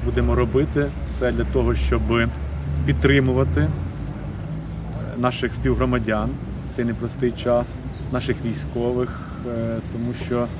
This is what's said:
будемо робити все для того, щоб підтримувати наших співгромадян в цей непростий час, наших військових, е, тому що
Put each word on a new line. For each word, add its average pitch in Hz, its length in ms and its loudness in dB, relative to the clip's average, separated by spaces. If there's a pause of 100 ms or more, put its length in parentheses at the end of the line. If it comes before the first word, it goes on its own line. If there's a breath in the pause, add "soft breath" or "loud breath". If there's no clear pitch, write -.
будемо 123 300 4
робити 135 520 4 (200)
все 123 260 0
для 117 120 2
того, 120 300 2
щоб 117 280 2 (840)
підтримувати 139 800 4 (1500)
наших 123 360 0
співгромадян 120 760 2 (420)
в - 40 -6
цей 123 80 0
непростий 117 480 -2
час, 120 460 0 (340)
наших 123 320 -2
військових, 120 760 -2 (280)
е, 113 300 -2 (140)
тому 117 220 -2 (120)
що 120 200 0 (140)